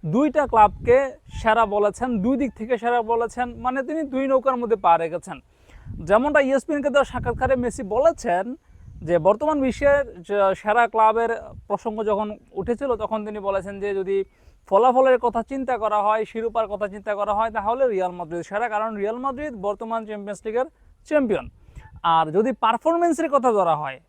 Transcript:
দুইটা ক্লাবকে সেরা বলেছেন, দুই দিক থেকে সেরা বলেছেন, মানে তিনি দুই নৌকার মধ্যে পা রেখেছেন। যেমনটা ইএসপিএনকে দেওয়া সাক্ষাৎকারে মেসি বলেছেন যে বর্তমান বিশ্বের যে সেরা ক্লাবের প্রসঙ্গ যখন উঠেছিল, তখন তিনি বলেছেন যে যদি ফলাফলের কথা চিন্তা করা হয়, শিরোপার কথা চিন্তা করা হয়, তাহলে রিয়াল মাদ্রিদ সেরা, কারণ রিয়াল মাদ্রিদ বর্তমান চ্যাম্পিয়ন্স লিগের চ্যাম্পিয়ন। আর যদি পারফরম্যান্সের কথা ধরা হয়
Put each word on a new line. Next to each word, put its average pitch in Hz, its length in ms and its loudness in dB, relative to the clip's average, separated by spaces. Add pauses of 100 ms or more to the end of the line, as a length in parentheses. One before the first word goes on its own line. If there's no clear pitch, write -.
(160)
দুইটা 294 360 2
ক্লাবকে 220 460 4 (420)
সেরা 226 260 4 (100)
বলেছেন, 208 340 0 (140)
দুই 254 180 2
দিক 254 180 -2
থেকে 226 220 -4
সেরা 240 200 2 (120)
বলেছেন, 233 340 -2 (180)
মানে 254 220 -2
তিনি 320 140 -2 (120)
দুই 262 180 0
নৌকার 262 300 2
মধ্যে 226 240 0
পা 170 80 8 (100)
রেখেছেন। 165 340 -8 (720)
যেমনটা 277 380 4
ইএসপিএনকে 277 460 -2
দেওয়া 269 180 2
সাক্ষাৎকারে 247 520 -2
মেসি 247 200 -6 (120)
বলেছেন 233 480 2 (640)
যে 170 80 2 (120)
বর্তমান 294 380 2
বিশ্বের 285 380 2 (240)
যে 202 100 -2 (240)
সেরা 220 220 2 (100)
ক্লাবের 220 380 2 (360)
প্রসঙ্গ 214 300 -4 (120)
যখন 214 180 0 (320)
উঠেছিল, 240 320 -4 (120)
তখন 220 240 -4
তিনি 208 120 -10 (100)
বলেছেন 196 340 -4
যে 202 60 -4 (100)
যদি 196 180 -2 (520)
ফলাফলের 254 560 6
কথা 233 160 0 (100)
চিন্তা 262 320 -4
করা 214 220 2
হয়, 214 160 2 (100)
শিরোপার 226 420 -2
কথা 202 200 -4
চিন্তা 208 260 -6
করা 202 180 0
হয়, 226 200 0
তাহলে 226 260 0 (100)
রিয়াল 185 260 0
মাদ্রিদ 170 300 -6
সেরা, 214 240 -2
কারণ 220 160 -2 (120)
রিয়াল 214 240 -2
মাদ্রিদ 277 280 -6 (140)
বর্তমান 226 400 -4
চ্যাম্পিয়ন্স 208 380 -10
লিগের 233 220 -2 (400)
চ্যাম্পিয়ন। 214 380 0 (680)
আর 160 100 4 (120)
যদি 220 140 2 (120)
পারফরম্যান্সের 320 720 2
কথা 254 220 4
ধরা 170 240 4
হয় 135 160 -8 (120)